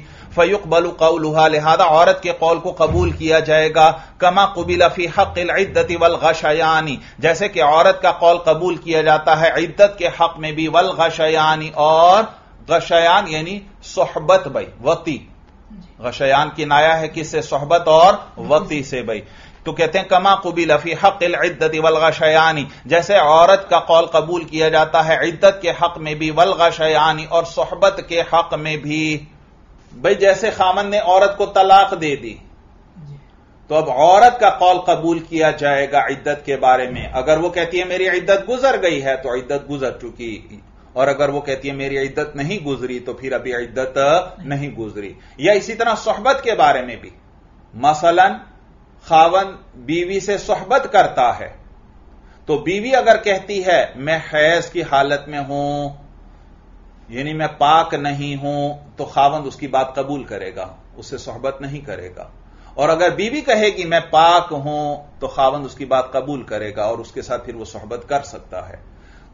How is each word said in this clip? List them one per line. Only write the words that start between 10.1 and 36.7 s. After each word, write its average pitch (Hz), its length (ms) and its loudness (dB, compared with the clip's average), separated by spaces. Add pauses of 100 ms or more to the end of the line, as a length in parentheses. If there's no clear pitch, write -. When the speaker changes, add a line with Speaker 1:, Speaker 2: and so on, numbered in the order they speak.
Speaker 1:
हक 165 240 -2
में 156 160 -8
भी, 160 140 -4
वल 175 320 2
गशयानी, 160 760 0
और 170 500 4 (420)
गशयान 170 580 2
यानी 160 320 -8 (240)
सोहबत 170 640 0
भाई, 117 180 -8 (160)
वती। 151 340 -4 (520)
Speaker 2:
जी। 202 200 -20 (120)
Speaker 1:
गशयान 135 480 0
किनाया 151 460 2
है 160 140 -2
किससे? 156 340 -8
सोहबत 151 460 0
और 170 520 4
वती 151 420 -2
से 131 200 -8
भाई। 107 200 -6 (440)
तो 160 60 -6
कहते 160 260 -2
हैं 190 100 -4
"कमा 190 280 4
कुबिला 165 400 0
फी 160 180 -4
हक़्क़िल 175 400 0 (100)
इद्दति 156 340 -2
वल 160 200 2
गशयानी", 156 680 2 (200)
जैसे 170 320 2
औरत 170 520 6
का 175 120 4
कौल 170 320 4
कबूल 165 300 -2
किया 156 240 -2
जाता 156 340 2
है 160 140 0 (120)
इद्दत 196 340 2
के 170 100 -2
हक 170 260 -4
में 156 200 -8
भी, 156 120 -4
वल 170 300 2
गशयानी, 156 640 0
और 165 220 0
सोहबत 175 600 -2
के 170 120 -2 (120)
हक 165 240 0
में 156 220 -6
भी। 151 500 -6 (640)
भाई 202 240 -2
जैसे 196 340 2
खामन 190 360 0
ने 202 140 -2
औरत 196 380 4
को 202 100 -2
तलाक 196 460 4
दे 160 220 -4
दी, 113 160 -12 (640)
Speaker 2:
जी। 147 200 -20 (520)
Speaker 1:
तो 147 40 0
अब 151 140 0
औरत 190 520 6
का 202 120 4
कौल 180 360 2
कबूल 165 320 0
किया 160 320 0
जाएगा 139 580 0
इद्दत 139 360 -6
के 139 120 -2
बारे 127 300 2